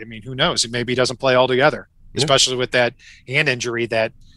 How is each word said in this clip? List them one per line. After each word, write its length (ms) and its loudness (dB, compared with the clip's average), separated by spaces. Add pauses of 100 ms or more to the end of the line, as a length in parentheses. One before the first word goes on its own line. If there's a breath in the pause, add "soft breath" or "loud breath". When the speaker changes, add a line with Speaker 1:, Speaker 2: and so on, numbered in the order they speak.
Speaker 1:
I 40 -14
mean, 180 -14
who 120 -12
knows? 320 -2
Maybe 240 -4
he 40 0
doesn't 220 0
play 180 2
altogether, 520 2 (260)
Speaker 2:
Yeah. 60 -4
Speaker 1:
especially 380 2
with 140 -4
that 220 2 (340 loud breath)
hand 220 0
injury. 380 -4
That, 260 -2 (240 soft breath)